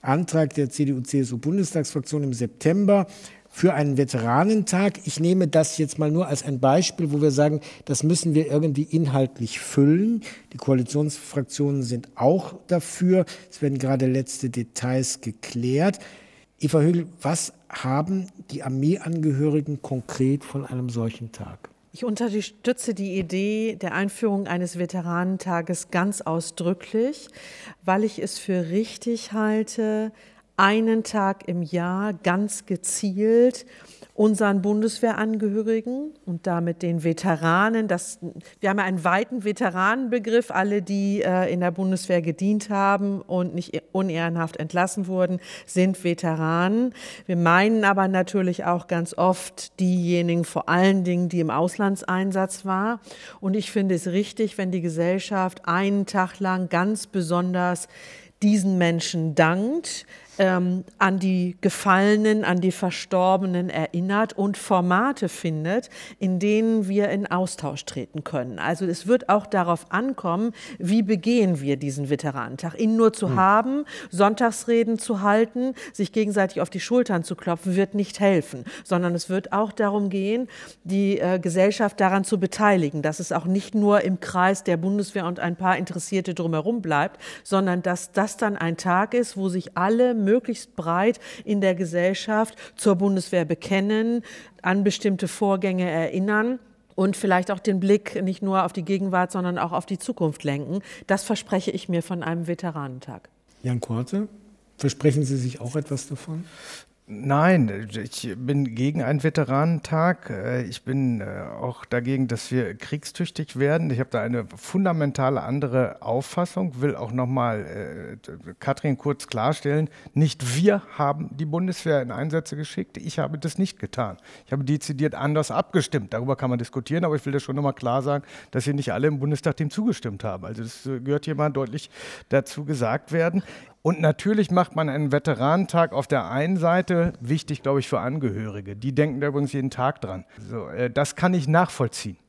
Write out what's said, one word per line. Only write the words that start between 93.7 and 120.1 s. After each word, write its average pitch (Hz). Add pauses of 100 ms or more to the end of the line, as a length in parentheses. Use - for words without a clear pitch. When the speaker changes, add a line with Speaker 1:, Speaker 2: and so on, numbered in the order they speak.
Speaker 2:
an 190
bestimmte 196
Vorgänge 190
erinnern 208 (360)
und 190
vielleicht 185
auch 185
den 190
Blick 196
nicht 190
nur 190
auf 175
die 180
Gegenwart, 185
sondern 180
auch 165
auf 180
die 190
Zukunft 165
lenken. 143 (280)
Das 196
verspreche -
ich -
mir 170
von 175
einem 165
Veteranentag. 143 (340)
Speaker 1:
Jan 123
Korte, 127 (500)
versprechen 143
Sie 135
sich 123
auch 123
etwas 143
davon? 160 (640)
Speaker 3:
Nein, 127
ich 110
bin 127
gegen 139
einen 135
Veteranentag. 160
Äh, 123
ich -
bin, 127
äh, 98 (180)
auch -
dagegen, 123
dass 113
wir 120
kriegstüchtig -
werden. 151
Ich 120
habe 131
da 110
eine 117
fundamentale 147
andere 127
Auffassung, 139
will 139
auch 113
noch 127
mal, 104
äh, -
Katrin 139
kurz -
klarstellen, 143 (280)